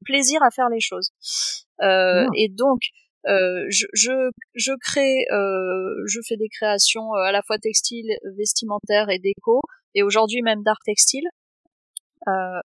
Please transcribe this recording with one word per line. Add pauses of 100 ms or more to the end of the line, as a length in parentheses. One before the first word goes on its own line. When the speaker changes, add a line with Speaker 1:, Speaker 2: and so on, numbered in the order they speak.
Speaker 1:
plaisir
à
faire
les
choses. (680)
Euh,
Speaker 2:
Bien.
Speaker 1:
et
donc, (460)
euh,
je,
je, (400)
je (100)
crée,
euh, (120)
je
fais
des
créations,
euh,
à
la
fois
textiles, (180)
vestimentaires
et
déco, (320)
et
aujourd'hui
même
d'art
textile, (1000)
euh,